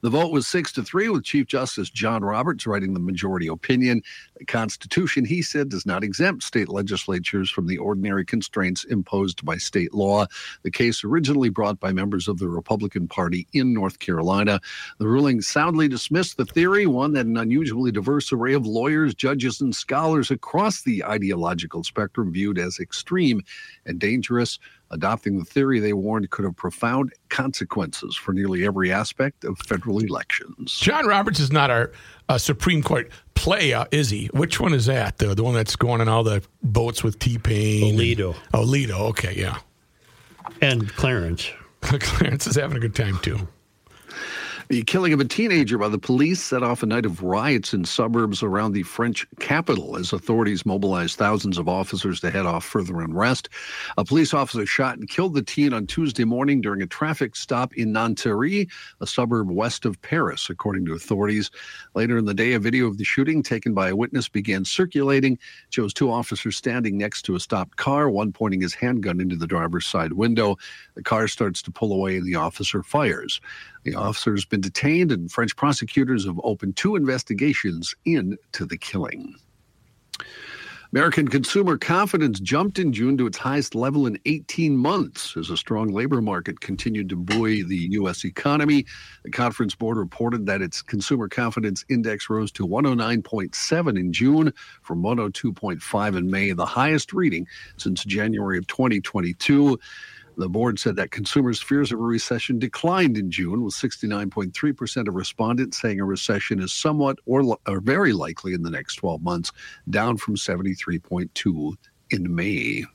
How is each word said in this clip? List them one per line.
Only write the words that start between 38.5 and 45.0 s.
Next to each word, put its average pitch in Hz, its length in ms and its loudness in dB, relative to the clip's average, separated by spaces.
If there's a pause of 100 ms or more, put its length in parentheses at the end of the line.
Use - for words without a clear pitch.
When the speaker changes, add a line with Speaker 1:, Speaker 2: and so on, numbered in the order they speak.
Speaker 2:
Alito, 113 560 2
okay, 101 260 -2
yeah. 98 220 -2 (1040)
Speaker 3:
And 120 360 2
Clarence. 87 540 0 (160)
Speaker 2:
<laughs> - 140 -20
Clarence - 680 2
is 123 100 2
having 135 200 0
a 117 40 -2
good 110 140 -2
time, 98 260 0
too. 101 280 -2 (1200)
Speaker 1:
The 120 160 0
killing 180 280 4